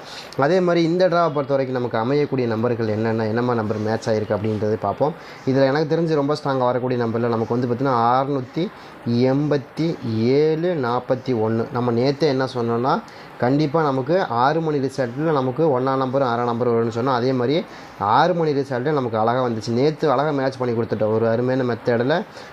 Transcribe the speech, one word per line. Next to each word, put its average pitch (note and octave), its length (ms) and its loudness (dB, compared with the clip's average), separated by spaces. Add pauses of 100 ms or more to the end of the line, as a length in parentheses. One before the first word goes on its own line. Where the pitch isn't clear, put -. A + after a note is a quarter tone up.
(380)
அதே D3+ 220 4
மாதிரி F3 240 2
இந்த F3+ 240 2
டிராவை E3+ 240 2
பொறுத்த C#3 220 -2
வரைக்கும் C3 240 0
நமக்கு A#2+ 200 -2
அமையக்கூடிய C3 480 0
நம்பர்கள் A2+ 460 0
என்னென்ன, A2 340 0
என்னம்மா A#2+ 280 0
நம்பர் G#2+ 260 -2
மேட்ச் A2 280 -2
ஆகிருக்கு G#2+ 280 0
அப்படின்றதை G#2+ 440 -2
பார்ப்போம். C3 340 0 (320)
இதில் C3+ 220 4
எனக்கு D3 200 0
தெரிஞ்சு D#3+ 320 0
ரொம்ப C#3+ 140 0
ஸ்ட்ராங்காக C3 360 0
வரக்கூடிய B2 280 0
நம்பரில் A#2 360 0
நமக்கு A2+ 200 0
வந்து B2 140 0
பார்த்திங்கன்னா, B2 300 0 (100)
அறுநூத்தி C3+ 560 0 (600)
எண்பத்தி C#3+ 640 0 (460)
ஏழு D#3 360 2 (120)
நாற்பத்தி B2 600 -2
ஒன்று. A2+ 300 0
நம்ம B2 220 -2
நேத்தே C#3 340 0
என்ன C3+ 200 2
சொன்னோன்னா, A#2+ 460 -2 (440)
கண்டிப்பாக C#3+ 480 2
நமக்கு C3+ 300 0 (220)
ஆறு C#3+ 240 2
மணி D#3 180 -2
ரிசல்ட்டில் C3+ 580 -2
நமக்கு C3 340 0
ஒண்ணாம் C3+ 300 0
நம்பர், C3+ 240 0
ஆறாம் A#2+ 260 0
நம்பர் A#2+ 200 0
வரும்னு A#2 240 0
சொன்னோம். B2+ 220 0
அதே A#2+ 160 2
மாதிரி B2+ 240 0 (540)
ஆறு D3+ 240 4
மணி E3 180 0
ரிசல்ட்டு C3+ 400 -2
நமக்கு B2 260 0
அழகாக A#2 240 2
வந்துச்சு. A#2 300 -2
நேத்து C#3+ 380 0
அழகாக C#3 220 2
மேட்ச் C3+ 260 -2
பண்ணி B2 160 0
கொடுத்துட்டோம். A2 400 0
ஒரு A2+ 140 2
அருமையான B2 380 0
மெத்தடில் A#2+ 500 0 (360)